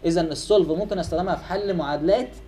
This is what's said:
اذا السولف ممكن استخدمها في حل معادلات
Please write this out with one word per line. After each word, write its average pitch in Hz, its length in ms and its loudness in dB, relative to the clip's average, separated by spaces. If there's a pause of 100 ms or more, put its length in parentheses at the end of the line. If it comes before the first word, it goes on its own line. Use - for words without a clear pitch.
اذا 170 160 2
السولف 160 480 2
ممكن 190 300 -2
استخدمها 170 360 -2
في - 80 -10
حل 196 300 -2
معادلات 165 560 0 (180)